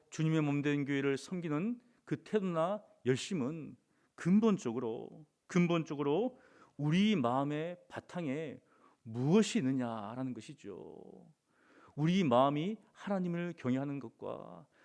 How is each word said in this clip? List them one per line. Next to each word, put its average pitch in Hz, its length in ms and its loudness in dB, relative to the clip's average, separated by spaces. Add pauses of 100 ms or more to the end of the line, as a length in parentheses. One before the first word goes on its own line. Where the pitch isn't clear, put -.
주님의 160 320 2
몸 143 200 2
된 143 240 0
교회를 139 320 0
섬기는 175 640 -4 (260)
그 - 180 -6
태도나 185 600 -2 (220)
열심은 135 680 -2 (400)
근본적으로, 147 1080 2 (220)
근본적으로 165 920 2 (380)
우리 185 380 4
마음의 147 600 0 (100)
바탕에 151 720 -8 (440)
무엇이 147 560 2
있느냐라는 123 760 -4
것이죠. - 960 -16 (680)
우리 175 280 2
마음이 147 540 4 (140)
하나님을 175 640 -4
경외하는 139 420 -2
것과 113 680 -12 (200)